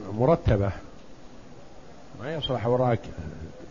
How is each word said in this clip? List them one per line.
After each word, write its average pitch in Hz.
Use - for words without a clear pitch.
مرتبة، 117
ما 147
يصلح 120
وراك 120